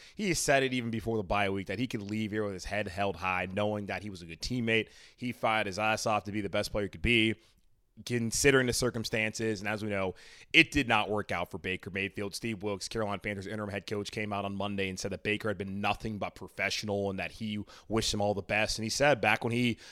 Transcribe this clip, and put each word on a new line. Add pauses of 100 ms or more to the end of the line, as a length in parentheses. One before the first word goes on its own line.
(160)
He
said
it
even
before
the
bye
week
that
he
could
leave
here
with
his
head
held
high,
knowing
that
he
was
a
good
teammate. (280)
He
fired
his
ass
off
to
be
the
best
player
he
could
be, (680)
considering
the
circumstances.
And
as
we
know, (380)
it
did
not
work
out
for
Baker
Mayfield.
Steve
Wilks,
Carolina
Panthers
interim
head
coach,
came
out
on
Monday
and
said
that
Baker
had
been
nothing
but
professional
and
that
he (240)
wished
him
all
the
best.
And
he
said
back
when
he (140)